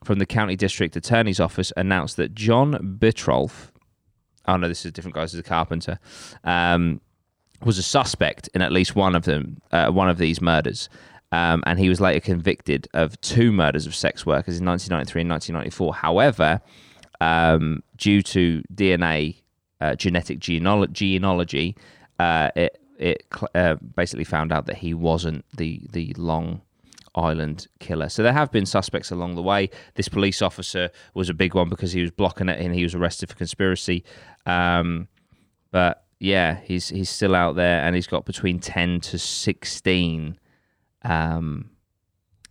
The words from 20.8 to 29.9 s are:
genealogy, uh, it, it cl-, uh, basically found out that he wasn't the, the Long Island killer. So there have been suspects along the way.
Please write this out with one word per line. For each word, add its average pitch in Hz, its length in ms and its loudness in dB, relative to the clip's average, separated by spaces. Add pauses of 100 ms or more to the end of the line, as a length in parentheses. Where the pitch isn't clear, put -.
genealogy, 90 800 0 (440)
uh, 82 360 2
it, - 240 0 (200)
it 82 260 -2 (100)
cl-, - 200 -8
uh, 87 220 2 (200)
basically 87 280 -2
found 80 280 -2
out 76 140 -2
that - 100 -6
he 85 160 -6
wasn't 82 520 -2 (120)
the, 82 240 -6 (100)
the 85 280 -8
Long 82 420 -4 (540)
Island 80 520 -4 (140)
killer. 80 300 -4
So - 120 -2
there 120 120 4
have 147 180 0
been 101 140 2
suspects - 440 -4
along 87 240 -6
the 85 80 -4
way. 98 280 0 (240)